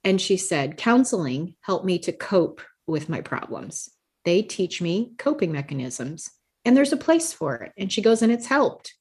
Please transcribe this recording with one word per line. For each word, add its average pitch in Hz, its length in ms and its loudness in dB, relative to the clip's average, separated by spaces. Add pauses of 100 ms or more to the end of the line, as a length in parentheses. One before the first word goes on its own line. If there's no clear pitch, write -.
And 190 180 4
she 190 160 2
said, 151 400 -2
"Counseling 185 840 2
helped 190 260 -4
me 180 140 2
to - 120 -4
cope - 480 0 (280)
with 156 200 -4
my 165 120 -4
problems. - 680 -10 (360)
They 175 180 4
teach - 400 -6
me 180 360 -2
coping 285 340 0
mechanisms, 139 760 -8 (360)
and 247 120 6
there's 277 160 4
a 302 40 2
place 330 360 2
for 139 300 -4
it." - 160 -16
And 196 140 -4
she 208 100 -2
goes, 226 200 4
"And 226 100 4
it's 233 140 -2
helped. - 540 0